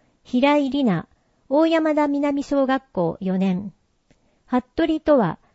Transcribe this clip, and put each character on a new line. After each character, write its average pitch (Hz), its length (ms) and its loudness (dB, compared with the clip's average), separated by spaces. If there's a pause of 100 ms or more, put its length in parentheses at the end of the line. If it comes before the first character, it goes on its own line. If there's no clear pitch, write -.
(220)
平 277 340 0
井 277 140 0
里 277 140 -2
奈、 180 240 0 (400)
大 311 180 2
山 320 300 0
田 294 100 0
南 285 380 -2
小 277 200 0
学 262 280 -4
校 170 280 -4
四 190 180 -2
年。 190 340 -2 (720)
服 254 400 -2
部 311 140 -2
と 294 180 4
は、 185 220 0 (140)